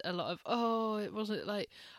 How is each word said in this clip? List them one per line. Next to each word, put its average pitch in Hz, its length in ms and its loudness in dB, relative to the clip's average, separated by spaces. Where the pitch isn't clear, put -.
a 175 80 0
lot 170 180 0
of, 175 160 -2
Oh, 226 500 4
it 208 160 -2
wasn't, 208 340 -2
like, 202 240 -2